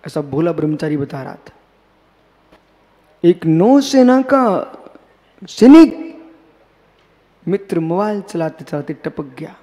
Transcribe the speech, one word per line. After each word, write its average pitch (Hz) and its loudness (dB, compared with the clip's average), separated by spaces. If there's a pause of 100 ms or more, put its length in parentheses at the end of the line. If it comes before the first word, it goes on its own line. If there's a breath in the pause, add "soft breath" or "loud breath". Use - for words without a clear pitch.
ऐसा 156 -8
भोला 147 -4
ब्रह्मचारी 151 -4
बता 139 -10
रहा - -16
था। - -20 (1700)
एक 175 0
नौसेना 254 2
का 254 -2 (760)
सैनिक - 4 (1300)
मित्र 196 -4
मोबाइल 196 -4
चलाते 160 -8
चलाते 147 -10
टपक - -12
गया। 139 -18